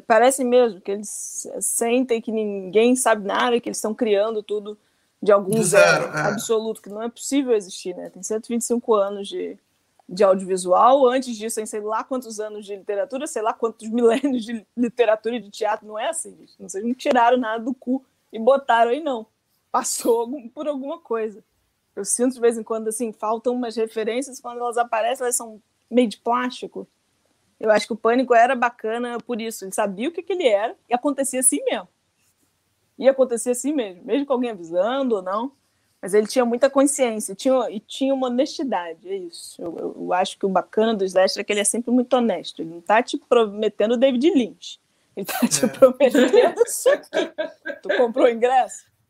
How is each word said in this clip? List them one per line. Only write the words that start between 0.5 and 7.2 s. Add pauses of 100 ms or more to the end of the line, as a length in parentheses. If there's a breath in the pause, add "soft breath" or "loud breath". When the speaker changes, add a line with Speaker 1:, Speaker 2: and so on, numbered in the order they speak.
Speaker 1:
que
eles (120)
sentem
que
ninguém
sabe
nada,
que
eles
estão
criando
tudo (440)
de
algum
Speaker 2:
Do
Speaker 1:
zero
Speaker 2:
zero,
é.
Speaker 1:
absoluto,
que
não
é
possível